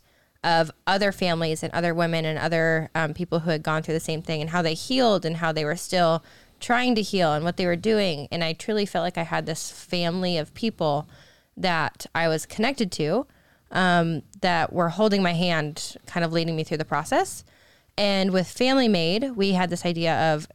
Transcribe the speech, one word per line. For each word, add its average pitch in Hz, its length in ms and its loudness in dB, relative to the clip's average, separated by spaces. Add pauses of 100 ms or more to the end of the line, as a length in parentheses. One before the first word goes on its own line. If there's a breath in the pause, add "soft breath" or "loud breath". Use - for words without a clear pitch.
(440 soft breath)
of 165 280 2 (140)
other 196 260 2
families 165 500 -2
and 165 120 -6
other 170 200 0
women 165 300 0
and 156 160 -2
other, 160 560 0
um, 156 180 0
people 170 260 -2
who 165 100 -2
had 156 140 -2
gone 160 200 -2
through 160 100 -4
the 160 60 0
same 160 220 -4
thing 160 180 -4
and 160 100 -4
how 175 120 0
they 160 120 0
healed 220 520 2
and 165 120 -2
how 165 140 0
they 156 140 -2
were 156 100 -2
still 170 480 2 (360 loud breath)
trying 247 360 2
to 214 60 2
heal 180 320 2
and 151 100 0
what 175 140 -2
they 190 80 0
were 175 100 2
doing. 185 560 0
And 170 120 -2
I 165 100 -2
truly 214 320 -2
felt 180 180 -2
like 175 140 -4
I 165 60 -2
had 160 220 -4
this 160 240 -6
family 175 680 -2
of 151 160 -6
people 156 540 -2 (500 loud breath)
that 170 480 -2 (100)
I 165 140 2
was 160 160 -2
connected 226 480 -2
to, 170 340 -2 (440 soft breath)
um, 175 520 2 (180)
that 170 300 0
were 170 180 0
holding 196 320 2
my 175 120 2
hand, 165 720 -2
kind 170 200 -2
of 160 60 -4
leading 165 240 0
me 156 80 -2
through 156 140 -4
the 156 80 -4
process. 254 580 -2 (540 soft breath)
And 196 340 2
with 185 160 2
Family 262 400 2
Made, 208 480 2
we 196 180 2
had 180 160 2
this 170 160 -4
idea 165 480 2
of 151 220 -4